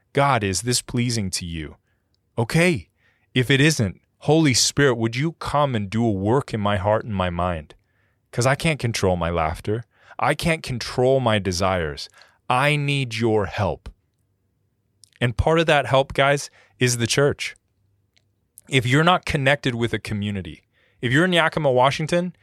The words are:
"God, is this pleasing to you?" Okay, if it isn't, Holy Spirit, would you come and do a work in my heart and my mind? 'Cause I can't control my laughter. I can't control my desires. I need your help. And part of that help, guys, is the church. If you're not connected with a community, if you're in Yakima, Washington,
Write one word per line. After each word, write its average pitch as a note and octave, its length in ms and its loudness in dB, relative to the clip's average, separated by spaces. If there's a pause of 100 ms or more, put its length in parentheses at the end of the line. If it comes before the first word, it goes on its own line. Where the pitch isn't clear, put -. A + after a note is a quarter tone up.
(140)
"God, C#3 300 2
is F#2+ 200 -2
this A#2+ 180 -2
pleasing A#2+ 500 -4
to - 140 -8
you?" D#2+ 300 -10 (640)
Okay, D#3+ 520 0 (460)
if B2+ 160 0
it C3+ 100 4
isn't, C#3 400 2 (200)
Holy D3+ 340 4
Spirit, C#3 400 2
would A#2 200 -2
you D#3 180 -4
come C#3+ 420 -2
and G2+ 160 -4
do A2 120 0
a A#2 80 2
work G#2 440 0
in A2 40 -4
my G2+ 180 0
heart G#2 280 0
and A2+ 80 -6
my F#2 160 0
mind? F2 460 -4 (560)
'Cause B2+ 160 -2
I C3+ 80 4
can't D#3 240 -2
control G2+ 360 -2
my E2+ 140 -2
laughter. E2+ 540 -4 (340)
I C3 160 0
can't D#3+ 300 -4
control B2+ 560 0
my A2+ 180 2
desires. F2+ 720 -2 (400)
I C#3 260 2
need C#3 400 -2
your A2 300 2
help. F#2 440 -4 (1300)
And A#2+ 160 -2
part E3 220 2
of E3+ 80 2
that C#3+ 180 4
help, C3+ 280 2
guys, C#3+ 360 2 (280)
is B2 200 2
the A#2 100 0
church. - 480 0 (1120)
If C3 180 2
you're C#3 180 4
not F3+ 220 2
connected C#3 500 0
with A#2 180 -2
a A2 60 -4
community, G2+ 640 -6 (380)
if B2 100 -2
you're D3+ 140 4
in F#3 80 0
Yakima, D#3+ 380 2
Washington, D#3 720 0